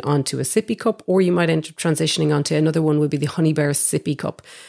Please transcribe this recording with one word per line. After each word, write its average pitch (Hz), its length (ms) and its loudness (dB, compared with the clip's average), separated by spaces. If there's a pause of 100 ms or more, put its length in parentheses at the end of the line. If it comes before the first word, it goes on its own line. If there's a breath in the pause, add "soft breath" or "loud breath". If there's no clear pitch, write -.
onto 139 340 0
a 127 40 -4
sippy - 360 -2
cup, - 280 -2
or 185 140 2
you 180 100 2
might 175 180 2
end 160 180 0
up - 80 -18
transitioning 156 580 0
onto 147 220 0
another 156 260 2
one 151 180 2
would 151 100 2
be 147 80 -2
the 143 80 -2
Honey 156 260 0
Bear 147 200 0
sippy 151 460 -2
cup. - 240 -8 (280 loud breath)